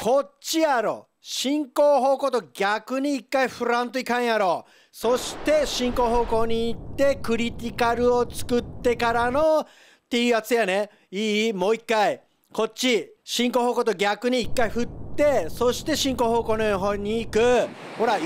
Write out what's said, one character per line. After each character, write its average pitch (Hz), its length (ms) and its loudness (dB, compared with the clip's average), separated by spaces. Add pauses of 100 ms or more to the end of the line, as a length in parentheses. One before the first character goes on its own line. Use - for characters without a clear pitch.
こ 262 200 2
っ 269 100 -12 (100)
ち 320 200 -2
や 277 200 2
ろ。 139 260 -4 (160)
進 285 460 -2
行 294 320 4
方 269 160 4
向 269 140 -2
と 240 100 0 (100)
逆 214 480 -2
に 285 160 0
一 220 100 -8
回 269 220 0
振 - 180 -6
ら 240 180 2
ん 240 80 -6
と 254 80 -4
い 247 40 -4
か 233 140 -2
ん 247 80 0
や 226 140 2
ろ。 170 260 0 (260)
そ 233 280 0
し - 180 -10
て 294 300 2
進 247 260 -2
行 240 160 0
方 233 160 2
向 226 220 0
に 226 260 0
行 - 40 -6
っ - 180 -12
て、 277 200 2
ク 226 220 -2
リ 233 160 -2
テ 233 140 -10
ィ 202 80 -8
カ 233 180 2
ル 247 200 2
を 240 160 0
作 - 280 -2
っ 233 60 0
て - 320 -2
か 233 180 0
ら 240 160 0
の 302 380 2 (420)
テ 247 80 -2
ィ 240 120 2
ー 233 80 4
ア 214 40 0
ツ 233 140 -2
や 226 100 2
ね。 196 240 0 (220)
い 214 380 0
い？ 226 40 -2
も 190 160 0
う 226 60 2
一 226 100 -10
回。 202 380 0 (280)
こ 214 120 -2
っ 220 100 -4
ち。 233 400 0 (100)
進 240 280 -2
行 247 120 2
方 247 120 0
向 240 100 0
と 226 80 0
逆 202 380 0
に 254 100 0
一 - 120 -2
回 226 160 2
振 233 120 -4
っ 240 60 -4 (280)
て、 269 340 2
そ 240 220 0
し - 140 -8
て 302 100 0
進 262 220 0
行 240 100 2
方 226 160 0
向 220 140 -2
の 214 220 0
方 202 160 -2
に 208 240 -4
行 214 100 -8
く。 233 380 2 (320)
ほ 214 80 0
ら、 214 100 2
伊 160 80 -4